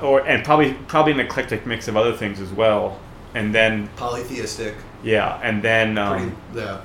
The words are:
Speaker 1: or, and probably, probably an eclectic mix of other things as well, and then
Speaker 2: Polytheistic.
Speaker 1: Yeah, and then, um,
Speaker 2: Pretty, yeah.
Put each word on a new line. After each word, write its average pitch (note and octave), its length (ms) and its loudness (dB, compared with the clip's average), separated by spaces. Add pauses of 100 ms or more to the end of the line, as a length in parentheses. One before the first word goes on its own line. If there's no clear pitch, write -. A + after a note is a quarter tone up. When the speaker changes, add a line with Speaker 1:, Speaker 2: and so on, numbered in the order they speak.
Speaker 1:
or, C3+ 240 4
and B2+ 200 2
probably, D3+ 280 4 (140)
probably D3+ 260 4
an C3+ 60 0
eclectic A#2+ 460 -4
mix - 240 -6
of G#2+ 80 -2
other A2+ 160 4
things G2+ 260 -6
as F#2 120 -10
well, G2 480 2 (340)
and G#2+ 200 -2
then A2 440 2
Speaker 2:
Polytheistic. A#2+ 760 -8 (280)
Speaker 1:
Yeah, G#2+ 400 2
and G#2+ 200 0
then, A2+ 340 2
um, G2+ 200 0 (360)
Speaker 2:
Pretty, A2 140 -6
yeah. G2 180 -8